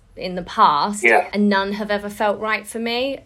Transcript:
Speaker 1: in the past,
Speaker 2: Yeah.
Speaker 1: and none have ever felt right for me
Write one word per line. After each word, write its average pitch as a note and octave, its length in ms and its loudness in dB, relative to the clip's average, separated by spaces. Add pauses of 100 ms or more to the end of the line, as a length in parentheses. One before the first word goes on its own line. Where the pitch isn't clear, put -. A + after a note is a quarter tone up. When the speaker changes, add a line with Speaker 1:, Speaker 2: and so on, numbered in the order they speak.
(160)
Speaker 1:
in F#3 200 -8
the F3+ 80 -6
past, G3 580 2
Speaker 2:
Yeah. G3+ 300 4
Speaker 1:
and G#3 160 2
none G3 240 0
have G#3 180 -6
ever G3+ 180 -4
felt G#3 300 -2
right G#3+ 260 -4
for - 140 -12
me A#3+ 480 -4